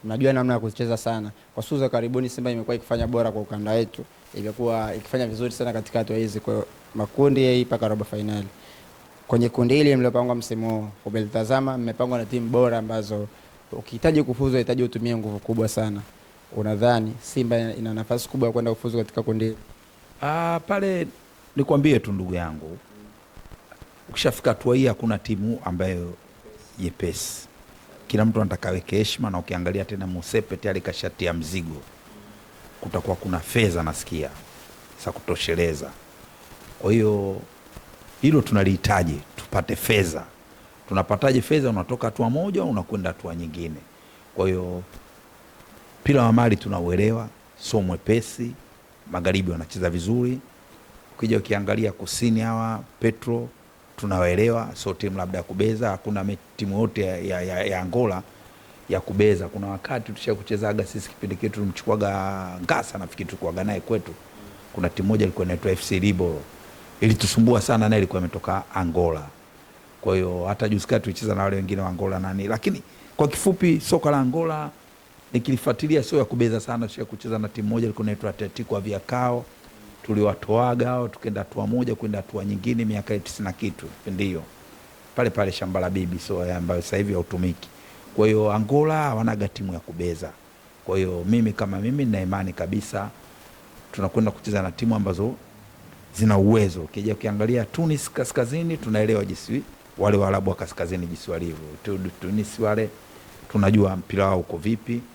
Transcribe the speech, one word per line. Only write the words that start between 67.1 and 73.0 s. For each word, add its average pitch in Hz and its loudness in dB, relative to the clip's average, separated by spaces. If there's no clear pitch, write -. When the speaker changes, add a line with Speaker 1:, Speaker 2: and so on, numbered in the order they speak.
Speaker 2:
sana, 110 4
naye 110 6
ilikuwa 92 0
imetoka 95 -4
Angola. 85 2
Kwa 95 2
hiyo 90 0
hata 104 0
juzi 104 0
kati - 2
tulicheza 104 -2
na 98 0
wale 98 2
wengine 95 -2
wa 92 -2
Angola 92 -2
nani. 95 -4
Lakini 110 -2